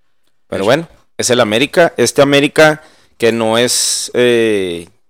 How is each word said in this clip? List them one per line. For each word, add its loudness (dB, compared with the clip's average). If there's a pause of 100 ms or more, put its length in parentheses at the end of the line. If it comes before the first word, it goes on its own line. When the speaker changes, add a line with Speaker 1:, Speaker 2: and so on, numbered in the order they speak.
(480)
Speaker 1:
Pero -8
Speaker 2:
Eso. -4
Speaker 1:
bueno, -2 (300)
es -4
el 2
América. 0
Este 2
América 2 (360)
que 2
no 0
es, -2
eh, 0 (220)